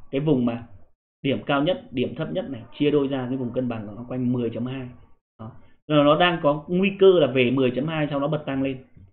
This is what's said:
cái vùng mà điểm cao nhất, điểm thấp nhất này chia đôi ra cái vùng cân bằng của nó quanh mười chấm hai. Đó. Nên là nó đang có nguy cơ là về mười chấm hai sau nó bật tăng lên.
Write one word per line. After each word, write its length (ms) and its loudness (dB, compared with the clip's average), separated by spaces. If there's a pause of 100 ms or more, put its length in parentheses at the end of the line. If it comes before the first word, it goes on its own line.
(100)
cái 100 -4
vùng 260 2
mà 200 -6 (560)
điểm 240 -2
cao 160 0
nhất, 280 -2
điểm 240 -4
thấp 180 -8
nhất 180 -6
này 120 -12 (160)
chia 120 2
đôi 180 2
ra 200 -4
cái 80 -4
vùng 160 -6
cân 160 -2
bằng 180 -8
của 100 -14
nó 120 -14
quanh 240 -2
mười 180 -2
chấm 160 -6
hai. 220 -10 (500)
Đó. 140 -16 (360)
Nên 100 2
là 60 6
nó 140 6
đang 240 2
có 260 0
nguy 300 0
cơ 220 8
là 60 6
về 240 2
mười 200 2
chấm 180 -2
hai 220 -2
sau 100 -2
nó 80 0
bật 180 -4
tăng 160 -4
lên. 220 -6 (280)